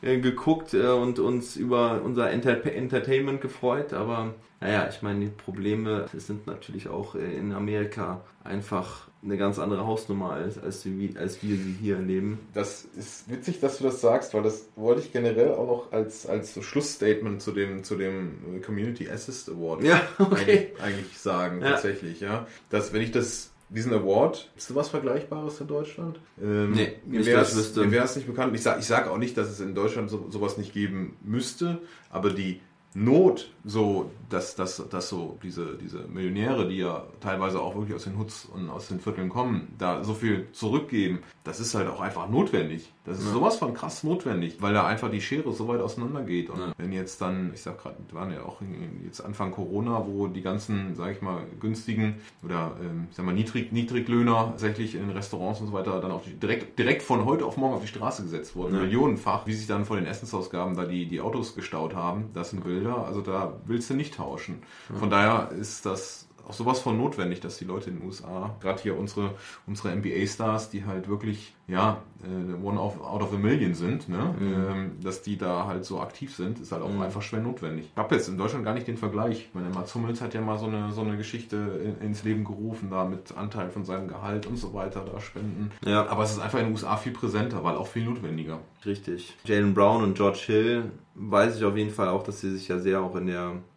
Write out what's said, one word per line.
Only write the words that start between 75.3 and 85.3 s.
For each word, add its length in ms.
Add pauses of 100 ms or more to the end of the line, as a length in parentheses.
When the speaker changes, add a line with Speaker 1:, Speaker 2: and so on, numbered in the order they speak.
Speaker 2:
da 300
halt 160
so 160
aktiv 340
sind, 240
ist 140
halt 100
auch 80
Speaker 1:
Mhm. 120
Speaker 2:
einfach 200
schwer 180
notwendig. 520
Ich 40
hab 140
jetzt 180
in 80
Deutschland 280
gar 100
nicht 140
den 80
Vergleich. 520
Ich 60
meine, 140
Mats 260
Hummels 260
hat 140
ja 60
mal 180
so 80
eine, 260
so 100
eine 140
Geschichte 400 (440)
in, 80
ins 160
Leben 200
gerufen, 460
da 140
mit 320
Anteil 340
von 140
seinem 240
Gehalt 380
und 100
so 180
weiter, 380
da 80
spenden. 500 (140)